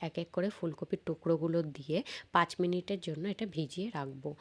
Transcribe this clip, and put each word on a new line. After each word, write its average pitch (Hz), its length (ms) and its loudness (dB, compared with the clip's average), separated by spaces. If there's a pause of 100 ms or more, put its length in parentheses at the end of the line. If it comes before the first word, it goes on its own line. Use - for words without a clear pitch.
এক 165 180 -4
এক 170 140 -2
করে 185 180 2
ফুলকপির 170 560 -2
টুকরোগুলো 165 560 2
দিয়ে 151 400 -2 (300)
পাঁচ 170 280 6
মিনিটের 180 400 2
জন্য 160 280 -4
এটা 208 180 -2
ভিজিয়ে 165 480 -2
রাখবো। 139 460 -4